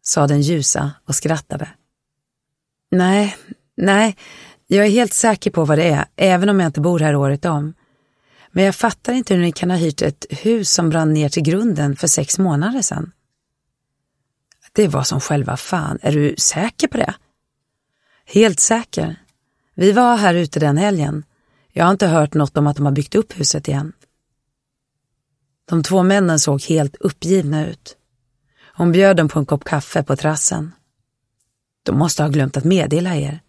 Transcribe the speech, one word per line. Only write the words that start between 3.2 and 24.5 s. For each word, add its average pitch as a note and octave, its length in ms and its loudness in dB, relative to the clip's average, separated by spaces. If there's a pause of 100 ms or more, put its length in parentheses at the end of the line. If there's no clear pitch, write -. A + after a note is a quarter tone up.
nej, G3 400 2 (500)
jag G3+ 200 4
är G#3 40 4
helt A#3+ 220 2
säker G#3 380 0
på E3 140 0
vad D#3 140 2
det E3+ 100 2
är, D3 160 0 (120)
även F#3 320 2
om G3 120 2
jag E3 80 2
inte D3 120 -4
bor E3+ 180 0
här D3+ 180 2
året C#3 280 -2
om. D#3 300 -4 (760)
Men F#3 140 2
jag G3 100 2
fattar - 380 -4
inte B3 220 0
hur F3+ 80 2
ni E3+ 100 0
kan F3+ 180 -4
ha F#3 60 0
hyrt D#3+ 260 -2
ett D3+ 280 -4
hus G#3+ 400 -2
som E3 200 0
brann D#3 220 2
ner D3+ 160 2
till D#3+ 140 -2
grunden D#3 540 0
för - 100 -4
sex - 320 -2
månader F#3+ 440 0
sedan." E3 300 -6 (1600)
Det G#3 160 2
var C3 140 -2
som - 180 -2
själva C#3+ 360 -4
fan. D3+ 460 -4
"Är D3 100 0
du D3 240 0
säker - 520 -2
på - 80 -8
det?" - 180 -2 (1120)
"Helt G3+ 360 2
säker. E3 560 -2 (580)
Vi F#3+ 180 4
var A#3+ 240 4
här G3 180 2
ute E3 260 -2
den D3 160 2
helgen. D#3 480 -2 (480)
Jag E3 120 0
har F#3 80 4
inte F#3+ 140 0
hört D#3 280 2
något D3 220 0
om D3 100 2
att C#3+ 100 0
de C#3+ 100 0
har C#3 60 2
byggt C#3 220 -4
upp G#3 260 -2
huset D3 280 -2
igen." C#3+ 240 -4 (1700)